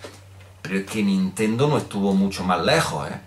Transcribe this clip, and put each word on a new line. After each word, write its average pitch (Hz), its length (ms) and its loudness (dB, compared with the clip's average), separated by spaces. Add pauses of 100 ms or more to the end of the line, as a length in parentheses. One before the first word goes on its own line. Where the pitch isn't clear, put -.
(640)
Pero 185 160 -4
es 98 80 -4
que 107 160 -2
Nintendo 107 640 2
no 147 100 2
estuvo 98 380 0
mucho 95 300 0
más 90 180 0
lejos, 139 480 0
¿eh? - 160 -10